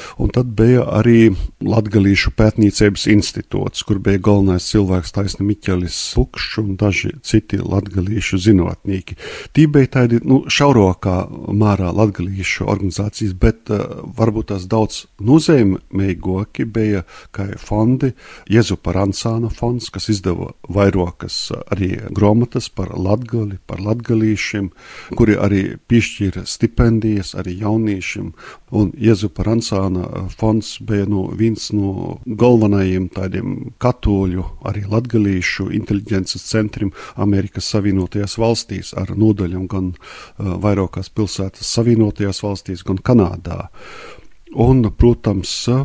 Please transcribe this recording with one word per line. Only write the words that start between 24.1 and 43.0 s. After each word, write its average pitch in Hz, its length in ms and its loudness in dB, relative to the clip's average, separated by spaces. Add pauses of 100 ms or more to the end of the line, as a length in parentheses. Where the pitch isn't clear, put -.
kuri 110 200 4
arī 98 420 0 (100)
piešķīra 101 580 0
stipendijas 110 880 0
arī 90 260 -8
jauniešiem. 104 720 -2 (380)
Un 101 220 2
Jezupa 104 520 0
Rancāna, 98 600 -2
eh, 92 240 -8
fonds 110 500 -2
bija, 104 280 0
nu, 98 220 -2
viens 104 440 -2
no 95 540 -4
galvenajiem 104 840 2
tādiem 95 680 -6
katoļu, 95 680 0 (200)
arī 101 240 -6
latgalīšu 104 840 0
inteliģences 101 680 -4
centriem - 500 -2 (240)
Amerikas 101 480 0
Savienotajās 98 720 -2
Valstīs 113 600 -2
ar 95 100 -4 (100)
nodaļām 95 520 0
gan, 92 260 -4
eh, - 500 -14
vairākās 95 640 -2
pilsētas 98 540 -4
Savienotajās 110 800 2
Valstīs, 98 420 -8
gan 92 140 -2
Kanādā. 90 720 0 (840)